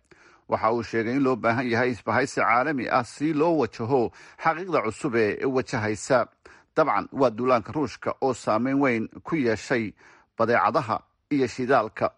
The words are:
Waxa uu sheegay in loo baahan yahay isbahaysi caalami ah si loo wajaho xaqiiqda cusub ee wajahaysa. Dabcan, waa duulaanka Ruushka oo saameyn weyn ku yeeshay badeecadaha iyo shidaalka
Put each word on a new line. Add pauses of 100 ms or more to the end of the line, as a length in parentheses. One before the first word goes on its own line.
(480)
Waxa
uu
sheegay
in
loo
baahan
yahay
isbahaysi
caalami
ah
si
loo
wajaho (320)
xaqiiqda
cusub
ee
wajahaysa. (500)
Dabcan,
waa
duulaanka
Ruushka
oo
saameyn
weyn (180)
ku
yeeshay (480)
badeecadaha (280)
iyo
shidaalka